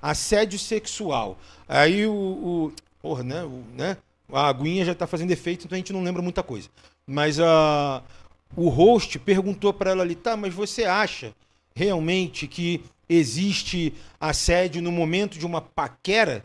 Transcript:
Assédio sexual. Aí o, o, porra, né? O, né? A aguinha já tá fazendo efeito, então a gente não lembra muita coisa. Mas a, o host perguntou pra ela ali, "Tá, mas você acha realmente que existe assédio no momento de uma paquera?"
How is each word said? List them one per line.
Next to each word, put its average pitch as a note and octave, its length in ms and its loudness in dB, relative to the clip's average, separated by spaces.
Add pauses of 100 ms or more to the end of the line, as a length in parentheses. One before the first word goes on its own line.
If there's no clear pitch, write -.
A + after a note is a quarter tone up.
Assédio G3+ 580 0
sexual. D3 760 -4 (320)
Aí E3 380 4
o, A3 60 0
o, F#3 600 -4 (300)
porra, D3 220 -6
né? D3 180 -8
O, C3 200 -12 (140)
né? E3 200 -4 (360)
A C#3 160 2
aguinha D#3 360 0
já F3 100 0
tá E3+ 140 -4
fazendo F3 240 -2
efeito, E3+ 340 -4
então E3 80 -10
a F#3 40 -4
gente F#3 140 -8
não F#3+ 120 -4
lembra F3 180 -4
muita F3+ 220 -4
coisa. G#2+ 240 -10 (360)
Mas D3 360 0
a, D3+ 600 4 (540)
o E3+ 140 2
host F3 500 6
perguntou G3 540 2
pra G3 180 0
ela F#3+ 140 2
ali, F3 100 -2
"Tá, A3+ 220 -2
mas G3 180 -6
você G#3 300 -4
acha F#3 480 -2 (420)
realmente F3+ 720 -2
que E3+ 340 -4 (280)
existe E3 840 0 (280)
assédio E3+ 600 0
no F3 120 -2
momento F3 440 0
de D#3 80 -10
uma E3+ 160 -4
paquera?" E3+ 840 -2